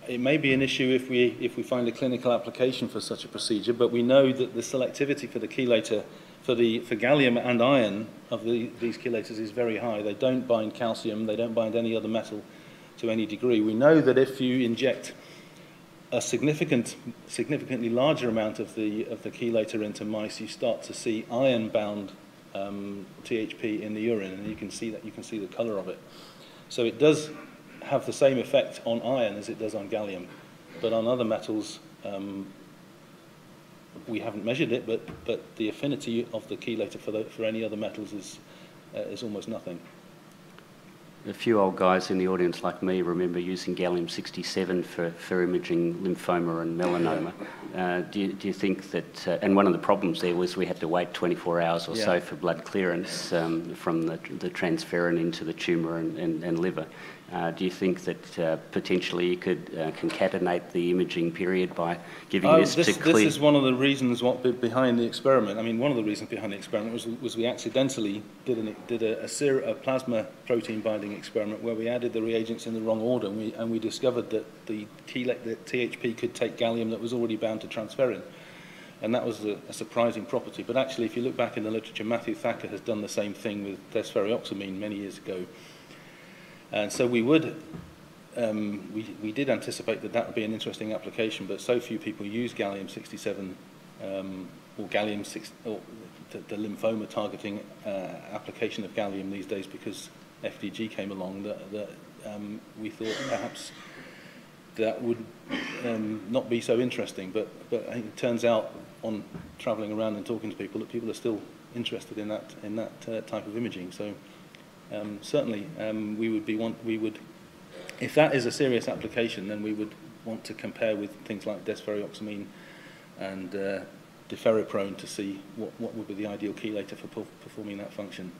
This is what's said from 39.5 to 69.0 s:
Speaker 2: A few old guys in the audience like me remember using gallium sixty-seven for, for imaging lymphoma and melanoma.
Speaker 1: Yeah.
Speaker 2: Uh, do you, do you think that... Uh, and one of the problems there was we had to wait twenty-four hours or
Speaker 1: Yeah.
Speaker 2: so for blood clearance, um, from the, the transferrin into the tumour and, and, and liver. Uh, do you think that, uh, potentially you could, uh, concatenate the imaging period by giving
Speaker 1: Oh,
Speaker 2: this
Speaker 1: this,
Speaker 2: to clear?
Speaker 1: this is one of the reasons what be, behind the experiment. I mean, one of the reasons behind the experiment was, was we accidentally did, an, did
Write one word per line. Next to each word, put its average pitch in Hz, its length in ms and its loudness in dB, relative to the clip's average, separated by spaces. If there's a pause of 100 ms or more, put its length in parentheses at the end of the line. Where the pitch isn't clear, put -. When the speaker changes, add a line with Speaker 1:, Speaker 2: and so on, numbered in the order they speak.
Speaker 2:
A 104 60 -6
few 113 260 4
old 95 160 6
guys 92 340 6
in 95 80 4
the 92 100 4
audience 90 360 2
like 87 180 0
me 92 220 2
remember 87 340 0
using 90 380 -2
gallium 87 340 2
sixty-seven 92 720 -2
for, 85 300 -2
for 90 320 0
imaging 87 520 2
lymphoma 85 680 0
and 85 160 -2
melanoma. 85 520 2 (420)
Speaker 1:
Yeah. 90 120 -2
Speaker 2:
Uh, - 160 0
do 101 200 -2
you, 98 120 0
do 101 140 -4
you 92 60 0
think 95 360 0
that... - 380 -4
Uh, 87 160 2
and 98 120 8
one 101 120 10
of 87 60 6
the 85 60 2
problems 98 420 2
there 87 140 2
was 90 220 0
we 90 80 2
had 87 140 -4
to 82 80 -2
wait 85 260 2
twenty-four 87 480 2
hours 85 260 2
or 82 80 -4
Speaker 1:
Yeah. 110 100 2
Speaker 2:
so 90 160 6
for - 160 -8
blood 85 260 0
clearance, 92 680 0
um, 82 420 0
from 82 280 0
the, - 140 -2 (220)
the 90 100 -2
transferrin 87 680 2
into 82 240 -2
the 80 100 -4
tumour 82 440 0
and, 80 200 -4
and, 82 260 -2
and 85 140 0
liver. 82 300 0 (440)
Uh, 85 200 0
do 85 120 -4
you 90 80 2
think 92 320 0
that, - 360 -6
uh, 80 180 2 (160)
potentially 90 520 0
you 90 120 2
could, - 420 -2
uh, 78 120 0
concatenate 87 840 0
the 87 180 4
imaging 85 400 2
period 92 420 2
by 85 240 0 (300)
giving - 220 4
Speaker 1:
Oh, 160 100 12
Speaker 2:
this - 160 6
Speaker 1:
this, 160 120 6
Speaker 2:
to - 140 4
clear? 160 120 6
Speaker 1:
this 214 100 10
is 147 160 4
one 147 160 8
of 139 80 8
the 131 100 6
reasons 127 480 4
what 123 220 2
be, 127 80 6
behind 120 480 4
the 117 60 4
experiment. 113 520 4
I 110 40 -2
mean, 113 180 0
one 143 120 4
of 131 40 2
the 113 80 2
reasons 104 260 -2
behind 104 220 -4
the 101 60 -6
experiment 107 340 -2
was, 113 160 -6
was 113 300 -4
we 117 80 2
accidentally 113 760 0 (220)
did, 123 140 0
an, 107 180 -4 (120)
did 117 140 -2